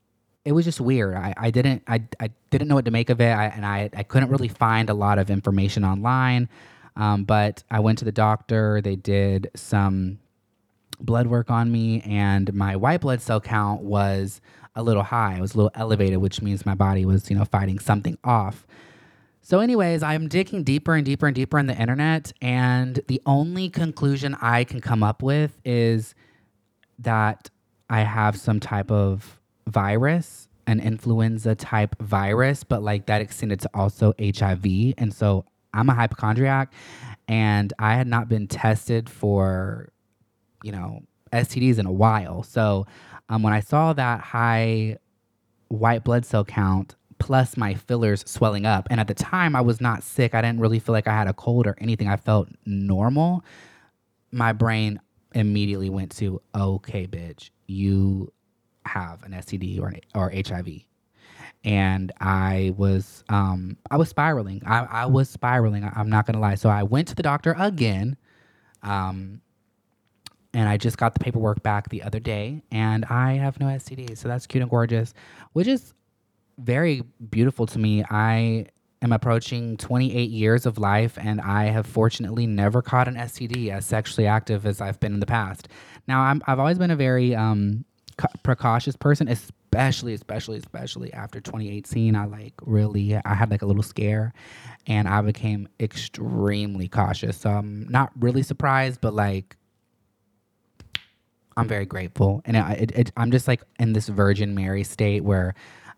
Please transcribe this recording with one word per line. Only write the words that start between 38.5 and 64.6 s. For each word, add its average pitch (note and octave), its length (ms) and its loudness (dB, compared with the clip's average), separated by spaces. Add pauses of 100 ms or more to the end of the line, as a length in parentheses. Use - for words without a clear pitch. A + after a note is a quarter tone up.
for, G2 840 -2 (720)
you G#2 100 -10
know, G2+ 300 -10 (300)
S A#2 160 0
T - 120 -4
Ds B2 180 4
in G2 80 0
a F#2 60 -2
while. F#2+ 500 2
So, G#2 440 0 (440)
um, A2 120 0
when G#2+ 120 4
I G#2+ 60 2
saw D#3 340 2
that B2 260 0
high A2+ 800 0 (720)
white A2+ 360 0
blood A#2+ 220 2
cell G#2 180 2
count F#2+ 500 0 (240)
plus C3 380 2
my G#2 160 -2
fillers A2 560 0
swelling G#2 380 0
up, G2 240 2
and A#2+ 100 0
at G#2 80 0
the G#2 60 -4
time E3+ 420 0
I B2+ 60 4
was A#2+ 180 2
not A#2 220 -2
sick. - 320 0
I A2+ 80 4
didn't A#2 180 0
really A2+ 180 2
feel A#2 140 -2
like A2 160 2
I G#2+ 60 2
had G#2+ 120 2
a F#2+ 60 -2
cold A#2+ 340 0
or G2+ 120 -2
anything. A2 280 -2
I G2 100 2
felt G#2+ 340 2 (160)
normal. G#2+ 760 0 (880)
My A#2 220 2
brain A2 480 0 (340)
immediately G2+ 540 0
went F#2+ 300 -6
to, F#2+ 240 -4 (120)
"Okay, G2 520 -4
bitch, E2+ 420 -14 (180)
you G2 640 0 (540)
have E2+ 380 -10
an G2 100 -18
S F#2 140 -12
T - 100 -8
D F#2+ 240 -6
or F#2+ 80 -6
an, F2+ 120 -12 (140)
or F#2 160 -2
H F#2+ 220 -6
I F2+ 80 -6
V." D#2+ 260 -14 (800)
And F#2+ 560 0
I F#2+ 560 0
was, G2 540 -2
um, F#2+ 480 -2 (120)
I C#3 60 0
was D#3+ 140 2
spiraling. A#2 560 -2